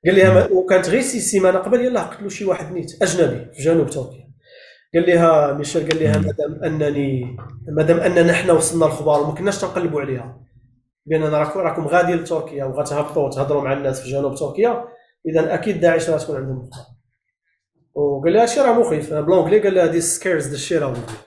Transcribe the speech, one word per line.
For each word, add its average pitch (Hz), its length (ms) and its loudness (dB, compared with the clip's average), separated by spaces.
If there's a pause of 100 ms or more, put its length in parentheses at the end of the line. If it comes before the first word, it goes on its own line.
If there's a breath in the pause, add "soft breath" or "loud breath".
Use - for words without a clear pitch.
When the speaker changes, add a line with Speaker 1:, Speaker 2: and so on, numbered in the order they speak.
Speaker 1:
قال 185 100 4
لها، 190 140 8
Speaker 2:
مم. 185 60 6
Speaker 1:
ما، 185 100 6
وكانت 185 440 2
غير 247 120 2
سي 254 180 -4
سيمانة 185 400 2
قبل 220 220 0
يلاه 240 200 -2
قتلوا 202 280 -10
شي 202 160 -8
واحد 175 280 -4
نيت - 280 -8
أجنبي 160 520 0
في 135 100 -12
جنوب 160 260 2
تركيا. - 400 -12 (640 soft breath)
قال 170 140 2
لها 160 460 4
ميشيل، 151 360 -4
قال 160 140 0
لها، 104 140 2
Speaker 2:
مم. 95 80 0
Speaker 1:
مادام 151 380 -6
أنني، 143 760 -4 (300)
مادام 156 320 2
أننا 170 340 4
حنا 175 200 2
وصلنا 165 320 2
الخبار 147 380 0
وما - 100 -2
كناش 190 280 -4
تنقلبوا 165 400 -4
عليها، 131 380 -8 (680)
بأننا 151 340 0
راكم، 151 200 -2
راكم 160 280 -2
غادي 175 260 2
لتركيا 151 520 -4
وغتهبطوا 143 640 -2
وتهضروا 135 340 -2
مع 135 120 -2
الناس 139 280 -4
في 123 80 -14
جنوب 139 260 -4
تركيا، 220 500 -2 (440 loud breath)
إذا 156 240 2
أكيد 190 260 -4
داعش 165 300 2
راه 156 80 0
تكون - 180 -6
عندهم 131 220 -8
الخبار. - 280 -16 (1080)
وقال 143 400 0
لها، 226 80 6
هادشي 240 180 2
راه 240 200 4
مخيف، 156 340 -2
بالونجلي 175 460 2
قال 196 160 2
لها، 165 160 4
"This 165 120 0
scares 160 420 -2
the 135 120 -8
shit 151 240 -2
out 131 140 -4
of 117 140 -10
me." 110 40 -12 (140)